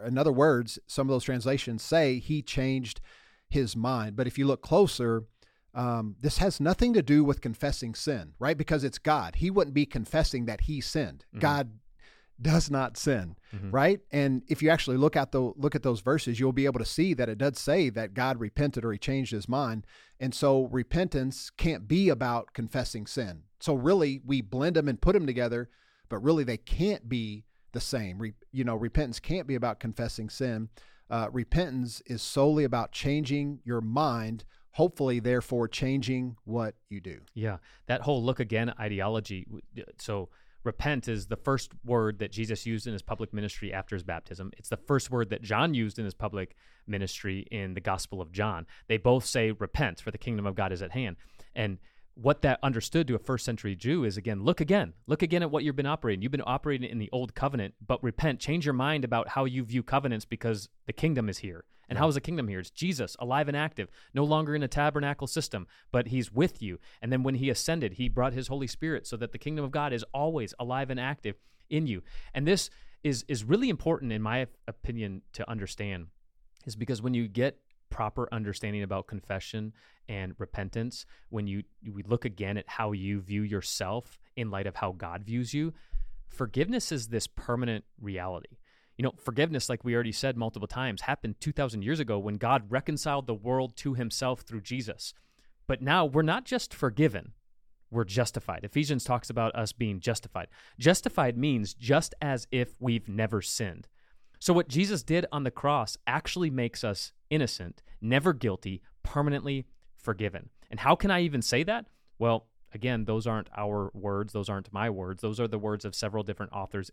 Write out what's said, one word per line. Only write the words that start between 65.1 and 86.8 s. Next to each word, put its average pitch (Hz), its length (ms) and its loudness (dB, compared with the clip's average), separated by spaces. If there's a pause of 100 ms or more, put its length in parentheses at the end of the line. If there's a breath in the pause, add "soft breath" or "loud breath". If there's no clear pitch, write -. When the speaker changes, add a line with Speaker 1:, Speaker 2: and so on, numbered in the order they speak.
Speaker 2:
system, 107 380 -4 (260 soft breath)
but 123 160 2
he's 113 220 0
with 143 300 2
you. 90 180 -6 (220 soft breath)
And 117 100 -4
then 131 120 2
when 135 140 2
he 131 120 0
ascended, 131 460 0
he 123 140 -2
brought 127 260 2
his 127 140 -6
Holy 139 180 -4
Spirit 156 400 -4
so 123 100 -8
that 113 160 -6
the - 60 -8
kingdom 147 260 -4
of 131 60 -4
God 143 220 -2
is 117 200 -2
always 143 460 -2
alive 127 320 -2
and 123 100 -4
active 127 360 -4 (340)
in 156 160 0
you. 101 160 -2 (320 loud breath)
And 139 120 -2
this 180 220 2 (340 soft breath)
is, 131 260 0
is 117 160 -2
really 220 260 4
important, 139 420 0
in 107 80 -2
my 117 260 0 (220)
opinion, 110 540 -6 (120)
to - 140 -8
understand, 98 600 -6 (580)
is 110 100 -8
because 113 240 -2
when 123 140 0
you 117 140 2
get 120 320 0 (280)
proper 117 420 -2
understanding 104 540 -4
about 95 240 -4
confession 107 640 -8 (360 soft breath)
and 95 300 -6
repentance, 113 680 -6 (220 soft breath)
when 104 200 -4
you, 98 160 -4 (280)
we 101 120 -10
look 113 200 2
again 101 320 -4
at 101 120 -6
how 107 240 -4
you 98 280 -2
view 104 220 -2
yourself 101 760 -4 (200)
in 117 120 -4
light 98 200 -4
of 92 80 -8
how 95 160 -2
God 92 320 -10
views 117 280 -2
you, 156 220 -2 (540 soft breath)
forgiveness 143 640 -2